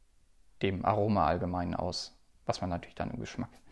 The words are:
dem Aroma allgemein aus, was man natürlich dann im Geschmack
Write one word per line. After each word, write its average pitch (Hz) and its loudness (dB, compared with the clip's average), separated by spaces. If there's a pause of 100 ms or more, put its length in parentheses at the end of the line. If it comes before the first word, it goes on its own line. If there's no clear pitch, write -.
(600)
dem 95 0
Aroma 101 4
allgemein 87 0
aus, - -4 (280)
was - -2
man 92 -2
natürlich - -6
dann - -4
im - -8
Geschmack - -8 (220)